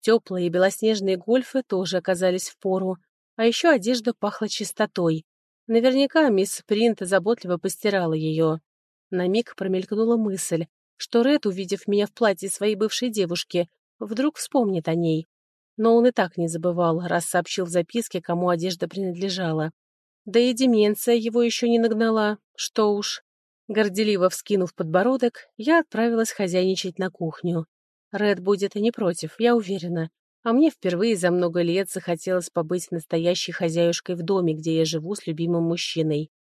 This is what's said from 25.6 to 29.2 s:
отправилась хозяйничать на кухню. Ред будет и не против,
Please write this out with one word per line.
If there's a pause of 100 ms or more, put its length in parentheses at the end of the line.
отправилась
хозяйничать
на
кухню. (440)
Ред
будет
и
не
против,